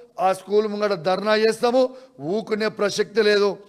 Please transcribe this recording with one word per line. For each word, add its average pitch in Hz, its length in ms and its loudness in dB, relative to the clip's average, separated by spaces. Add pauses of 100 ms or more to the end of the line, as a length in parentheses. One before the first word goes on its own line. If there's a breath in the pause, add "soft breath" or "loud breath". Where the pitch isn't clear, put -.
(200 loud breath)
ఆ 185 140 2
స్కూల్ 208 340 0
ముంగట 208 260 -2
ధర్నా 190 420 0
చేస్తాము. 240 540 2 (300 loud breath)
ఊకునే 208 480 -4
ప్రసక్తి 208 560 -2
లేదు, 202 340 2 (120)